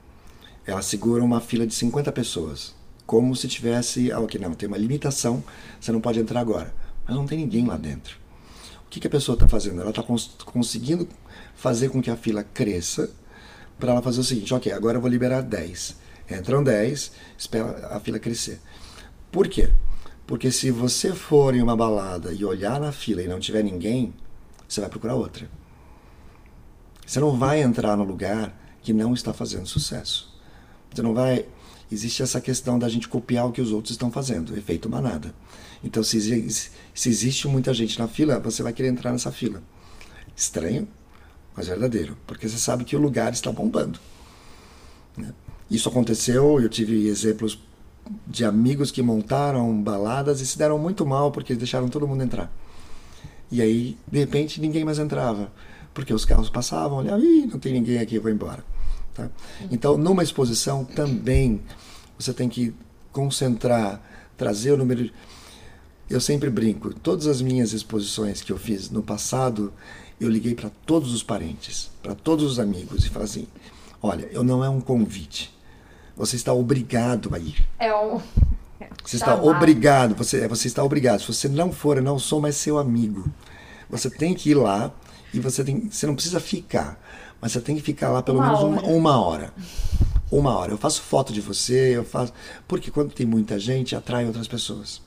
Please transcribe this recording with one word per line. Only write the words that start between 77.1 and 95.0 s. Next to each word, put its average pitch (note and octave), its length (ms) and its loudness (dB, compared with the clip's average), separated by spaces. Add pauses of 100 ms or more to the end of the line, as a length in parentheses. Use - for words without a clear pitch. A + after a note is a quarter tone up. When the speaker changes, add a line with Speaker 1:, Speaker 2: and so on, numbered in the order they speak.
Speaker 1:
a F2 40 -4
ir." E2+ 260 4 (140)
Speaker 2:
É A3 160 2
um G#3+ 260 0 (840)
Speaker 1:
Você - 120 -4
está A#2+ 200 4
Speaker 2:
chamado. D#3+ 120 6
Speaker 1:
obrigado, C#3+ 640 8
você, A#2 340 0
você A2+ 200 -2
está A#2+ 140 -2
obrigado. C3+ 380 4
Se - 80 -8
você A#2 200 -2
não D#3+ 240 2
for, D3 260 2
eu C3 40 2
não C#3 160 0
sou D3+ 220 0
mais D3 160 0
seu D3+ 220 2
amigo. A#2 460 0 (640)
Você A2+ 200 -4
tem E3 240 0
que D3+ 160 2
ir D3 40 8
lá A2+ 380 4 (400)
e - 80 -2
você C3 240 0
tem, C#3 260 -2
você - 160 -4
não D3 80 2
precisa E3+ 260 -2
ficar, - 600 -4 (400)
mas A2+ 120 -4
você B2 80 -2
tem C#3+ 160 -2
que D3 60 -4
ficar C#3 280 -2
lá B2+ 120 2
pelo C3 160 2
Speaker 2:
Uma - 80 6
Speaker 1:
menos G#3 160 4
uma, G3+ 200 4
Speaker 2:
hora. - 40 -4 (100)
Speaker 1:
uma D#3 240 6
hora. D#2+ 340 0 (760)
Uma C#3 280 4
hora. F2+ 140 -2
Eu G#2 60 -4
faço D3+ 240 0
foto C3+ 300 0
de G#2 80 -2
você, B2 560 2
eu A#2 80 -2
faço, B2+ 280 -4 (340)
porque - 240 -4
quando C#3+ 220 0
tem C3 140 -4
muita A2 320 2
gente, B2 380 -2
atrai A#2+ 300 -2
outras A2+ 220 -6
pessoas. - 580 -8